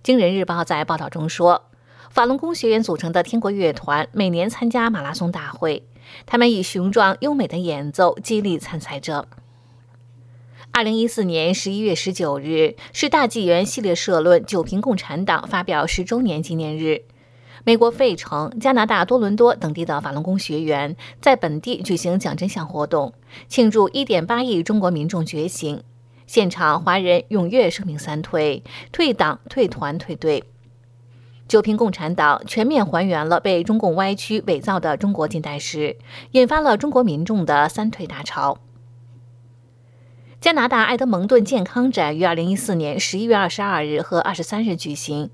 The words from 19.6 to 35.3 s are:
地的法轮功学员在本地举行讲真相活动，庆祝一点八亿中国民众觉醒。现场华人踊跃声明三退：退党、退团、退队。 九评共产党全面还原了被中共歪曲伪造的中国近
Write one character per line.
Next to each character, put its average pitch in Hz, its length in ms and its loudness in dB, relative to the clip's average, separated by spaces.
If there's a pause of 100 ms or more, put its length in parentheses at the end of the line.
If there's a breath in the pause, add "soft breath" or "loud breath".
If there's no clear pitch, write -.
地 170 100 -6
的 156 160 -2
法 147 140 -8
轮 151 100 -6
功 185 160 0
学 156 220 -4
员 147 340 -2 (240 loud breath)
在 269 160 6
本 156 240 -4
地 - 220 -6
举 180 160 -2
行 180 200 -2
讲 151 200 -4
真 180 100 -4
相 196 180 -6
活 147 220 -4
动， 143 240 0 (380 loud breath)
庆 226 200 4
祝 202 200 4
一 277 160 -2
点 170 200 0
八 233 160 0
亿 208 220 0
中 214 160 0
国 180 100 2
民 160 200 -2
众 165 160 -2
觉 160 240 -4
醒。 147 340 -8 (440 soft breath)
现 196 220 2
场 170 320 0
华 180 160 2
人 180 320 2
踊 185 180 0
跃 214 220 4
声 202 160 -8
明 151 140 -6
三 151 220 -6
退： 151 420 -2 (300 loud breath)
退 302 200 0
党、 156 360 -2
退 240 180 0
团、 147 300 -6
退 170 180 -10
队。 151 300 -2 (1040 soft breath)
九 214 120 6
评 214 140 0
共 214 160 0
产 170 240 -4
党 147 320 4
全 220 180 -2
面 262 200 2
还 175 200 0
原 160 220 0
了 165 140 2
被 180 240 2
中 220 120 2
共 185 180 2
歪 196 200 0
曲 214 320 -4
伪 156 140 0
造 190 180 0
的 156 160 0
中 202 160 0
国 160 160 -2
近 160 140 -4